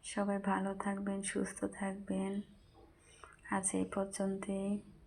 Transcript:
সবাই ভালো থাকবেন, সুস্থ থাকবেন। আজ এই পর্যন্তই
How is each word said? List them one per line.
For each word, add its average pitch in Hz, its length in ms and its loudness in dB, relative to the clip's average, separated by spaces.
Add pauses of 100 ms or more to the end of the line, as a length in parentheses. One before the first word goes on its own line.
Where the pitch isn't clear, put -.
সবাই 202 360 2
ভালো 196 360 2
থাকবেন, 196 480 0
সুস্থ 196 360 -2 (140)
থাকবেন। 196 580 -2 (1160)
আজ 190 240 2
এই 185 120 4
পর্যন্তই 196 840 0 (380)